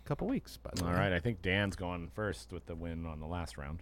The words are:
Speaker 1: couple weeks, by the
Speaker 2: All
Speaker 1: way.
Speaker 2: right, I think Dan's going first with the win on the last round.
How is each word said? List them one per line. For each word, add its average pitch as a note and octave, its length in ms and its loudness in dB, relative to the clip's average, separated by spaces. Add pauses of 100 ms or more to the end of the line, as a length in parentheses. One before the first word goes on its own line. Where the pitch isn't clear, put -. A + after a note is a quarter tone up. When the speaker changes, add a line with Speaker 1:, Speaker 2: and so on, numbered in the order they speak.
Speaker 1:
couple E3+ 240 0
weeks, - 300 -2
by - 160 -10
the F2 100 0
Speaker 2:
All F2 80 2
Speaker 1:
way. F2 60 6
Speaker 2:
right, G2 160 6
I F2 40 6
think A2 220 0
Dan's F#2+ 360 4
going F2+ 380 -2
first G#2 380 -2
with E2+ 140 -8
the F2 80 -6
win E2 320 -4
on D#2 140 -6
the D#2 60 -6
last E2+ 300 -4
round. D2 240 -6